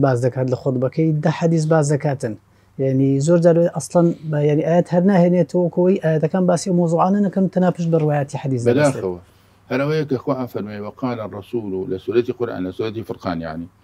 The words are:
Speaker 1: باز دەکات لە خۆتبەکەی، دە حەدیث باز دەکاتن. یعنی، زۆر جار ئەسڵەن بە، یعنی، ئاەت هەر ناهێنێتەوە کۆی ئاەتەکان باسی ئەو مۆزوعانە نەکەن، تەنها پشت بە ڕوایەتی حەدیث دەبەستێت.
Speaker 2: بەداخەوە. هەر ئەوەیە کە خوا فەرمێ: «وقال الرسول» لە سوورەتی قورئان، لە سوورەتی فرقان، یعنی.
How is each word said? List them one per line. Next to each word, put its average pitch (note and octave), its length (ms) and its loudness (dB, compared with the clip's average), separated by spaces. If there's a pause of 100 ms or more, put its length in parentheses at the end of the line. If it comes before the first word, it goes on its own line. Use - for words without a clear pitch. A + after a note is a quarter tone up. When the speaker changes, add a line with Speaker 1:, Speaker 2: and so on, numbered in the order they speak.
Speaker 1:
باز C3 220 2
دەکات C3 260 -2
لە B2 100 0
خۆتبەکەی، C3 460 0 (160)
دە E3 140 2
حەدیث E3 340 2
باز D#3 200 4
دەکاتن. C3 420 -2 (500)
یعنی، C3+ 240 2 (180)
زۆر E3+ 180 4
جار E3+ 120 6 (200)
ئەسڵەن E3+ 300 2 (240)
بە، D3 80 -2 (120)
یعنی، D3 180 2
ئاەت E3+ 260 2
هەر F3+ 160 4
ناهێنێتەوە F3+ 560 2 (100)
کۆی F#3 280 2
ئاەتەکان D#3+ 460 0
باسی F3 200 0
ئەو F3+ 100 2
مۆزوعانە F3 460 2
نەکەن، F#3+ 180 0 (100)
تەنها F3+ 220 2
پشت E3+ 160 -4
بە E3 100 2
ڕوایەتی D3 400 -2
حەدیث C3 260 -2
دەبەستێت. C3+ 260 4
Speaker 2:
بەداخەوە. F#2 260 -6 (500)
هەر B2+ 120 -2
ئەوەیە D3+ 280 -2
کە C3 120 0
خوا B2+ 300 -4
فەرمێ: G#2 340 -8
«وقال A#2+ 320 -6 (100)
الرسول» G#2 360 -8 (260)
لە F#2+ 140 -4
سوورەتی A#2 340 0
قورئان، A2 280 -6
لە F#2 100 -6
سوورەتی A2 320 -6
فرقان، F2+ 320 -6
یعنی. E2 280 -10 (160)